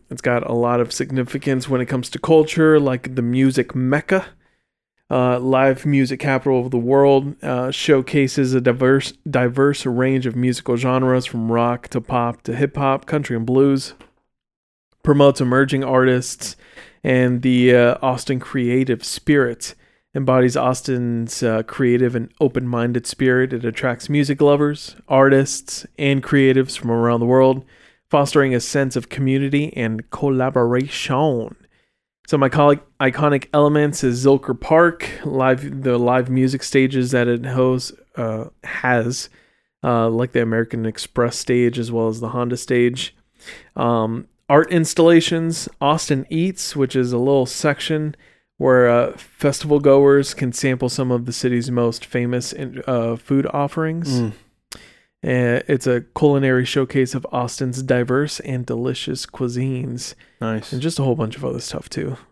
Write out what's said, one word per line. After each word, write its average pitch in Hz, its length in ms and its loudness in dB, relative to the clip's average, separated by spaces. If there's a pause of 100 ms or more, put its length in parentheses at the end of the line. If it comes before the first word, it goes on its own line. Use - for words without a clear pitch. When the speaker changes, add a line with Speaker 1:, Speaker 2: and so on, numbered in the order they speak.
(100)
Speaker 1:
it's 131 120 -12
got 120 260 -2
a 117 40 -4
lot 120 280 0
of 120 120 -2
significance 131 760 -4
when 127 120 0
it 123 60 -2
comes 123 240 -6
to - 80 -10
culture, 156 600 4
like 131 380 -2
the 123 60 -2
music 127 520 0
mecca. 139 520 -2 (840)
Uh, 127 300 0
live 131 440 2
music 135 360 0
capital 131 440 0
of 127 60 -8
the 127 80 -2
world, 139 640 2
uh, 127 280 -4
showcases 135 840 0
a 127 80 2
diverse, 131 500 2 (160)
diverse 131 560 0
range 127 400 0
of 113 120 -4
musical 123 400 -2
genres 127 500 0
from 113 260 -4
rock 120 360 0
to 120 120 -4
pop 120 420 -4
to 117 140 -6
hip 139 200 -2
hop, 135 280 0
country 143 320 -4
and 113 80 -4
blues. 135 480 2 (1080)
Promotes 143 380 4
emerging 135 440 2
artists 127 720 0 (480)
and 127 380 2
the, 123 340 6
uh, 120 240 4
Austin 127 400 -2
creative 123 640 -2
spirit. 135 680 -2 (400)
Embodies 131 420 2
Austin's, 123 840 -4
uh, 113 220 0
creative 123 500 2
and 113 260 -6
open-minded 120 640 -2
spirit. 131 460 0
It 120 120 -6
attracts 120 440 -6
music 143 320 0
lovers, 147 540 2 (140)
artists, 135 760 2 (140)
and 139 240 0
creatives 131 560 2
from 117 120 -6
around 117 300 0
the 117 60 0
world, 131 380 4 (460)
fostering 139 440 2
a 117 60 0
sense 135 360 -2
of 120 120 -6
community 139 680 -2
and 110 340 -4
collaboration. 131 1500 -2 (720)
Some 143 140 2
iconic, 143 380 4 (200)
iconic 139 520 0
elements 147 520 2
is 123 200 0
Zilker 135 340 2
Park, 170 500 2 (160)
live, 135 580 -2
the 123 160 0
live 123 320 0
music 131 320 0
stages 131 480 0
that 120 160 2
it 120 200 0
hosts, 127 460 0 (240)
uh, 113 280 -6 (180)
has, 123 640 -4 (540)
uh, 117 260 0
like 120 240 -2
the 120 100 0
American 113 440 -2
Express 117 500 -4
stage 120 420 0
as 117 120 -6
well 113 180 -2
as 110 120 -6
the 113 80 -8
Honda 120 280 -4
stage. 123 600 -2 (580)
Um, 113 540 -2 (200)
art 151 220 4
installations, 165 1000 2 (120)
Austin 143 500 0
Eats, 175 460 -4
which 135 180 -2
is 123 180 0
a 120 60 -2
little 135 280 2
section 151 680 -4 (420)
where, 127 320 4
uh, 120 280 2
festival 147 640 -2
goers 139 520 6
can 123 200 -4
sample 127 360 -2
some 127 220 -4
of 123 160 -2
the 123 60 -6
city's 123 380 -2
most 120 340 -2
famous 123 480 -4
in-, 131 340 -10
uh, 117 300 -2
food 135 360 -2
offerings. 151 680 -2
Speaker 2:
Mm. 110 120 -2 (920)
Speaker 1:
Uh, 123 440 0
it's 131 180 0
a 123 140 2 (180)
culinary 135 460 2
showcase 131 500 -2
of 127 160 -6
Austin's 127 520 -6
diverse 131 580 0
and 127 260 -8
delicious 123 580 -6
cuisines. 127 880 -6 (260)
Speaker 2:
Nice. 110 320 -6
Speaker 1:
And 127 100 -6
just 160 160 -4
a 143 60 -2
whole 127 100 2
bunch 113 220 -4
of 139 80 -10
other 123 160 -6
stuff, - 280 -12
too. 135 280 -8 (160)